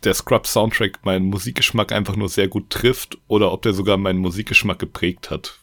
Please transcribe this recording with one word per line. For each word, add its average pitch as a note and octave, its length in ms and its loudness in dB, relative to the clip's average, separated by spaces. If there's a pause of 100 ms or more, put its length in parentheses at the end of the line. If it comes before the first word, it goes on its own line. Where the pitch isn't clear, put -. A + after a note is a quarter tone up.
der G2 120 2
Scrubs-Soundtrack - 880 0
meinen F#2+ 220 2
Musikgeschmack G2+ 640 -2
einfach G2 240 -2
nur G2+ 120 -2
sehr G2 200 2
gut - 220 -6
trifft - 480 0 (100)
oder G#2 240 4
ob F#2 100 -6
der G#2+ 120 2
sogar G2 220 2
meinen F#2+ 220 0
Musikgeschmack F#2 600 0
geprägt - 520 -4
hat, - 320 -8